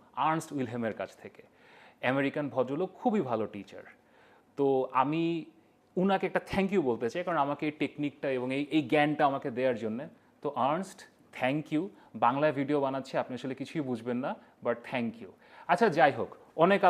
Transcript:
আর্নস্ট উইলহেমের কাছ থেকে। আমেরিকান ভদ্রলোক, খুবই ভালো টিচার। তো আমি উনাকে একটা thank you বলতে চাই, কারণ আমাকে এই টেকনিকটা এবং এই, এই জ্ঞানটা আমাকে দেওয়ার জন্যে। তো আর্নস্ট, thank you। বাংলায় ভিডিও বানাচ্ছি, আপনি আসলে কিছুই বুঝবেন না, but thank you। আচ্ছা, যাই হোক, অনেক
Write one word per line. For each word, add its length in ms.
আর্নস্ট 380
উইলহেমের 480
কাছ 100
থেকে। 200
আমেরিকান 440
ভদ্রলোক, 360
খুবই 200
ভালো 160
টিচার। 380
তো 360
আমি 300
উনাকে 340
একটা 200
thank 240
you 160
বলতে 220
চাই, 140
কারণ 200
আমাকে 220
এই 120
টেকনিকটা 480
এবং 160
এই, 100
এই 140
জ্ঞানটা 400
আমাকে 180
দেওয়ার 260
জন্যে। 200
তো 60
আর্নস্ট, 300
thank 260
you। 80
বাংলায় 360
ভিডিও 260
বানাচ্ছি, 360
আপনি 160
আসলে 220
কিছুই 300
বুঝবেন 340
না, 60
but 120
thank 220
you। 80
আচ্ছা, 160
যাই 200
হোক, 120
অনেক 260